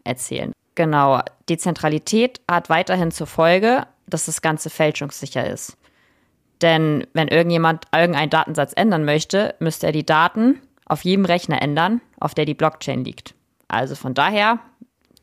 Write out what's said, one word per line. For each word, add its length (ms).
erzählen. 480
Genau, 460
Dezentralität 960
hat 180
weiterhin 420
zur 160
Folge, 600
dass 180
das 160
Ganze 280
fälschungssicher 760
ist. 300
Denn 520
wenn 140
irgendjemand 640
irgendeinen 380
Datensatz 440
ändern 300
möchte, 540
müsste 280
er 40
die 140
Daten 540
auf 180
jedem 220
Rechner 360
ändern, 400
auf 140
der 120
die 100
Blockchain 480
liegt. 320
Also 280
von 180
daher 460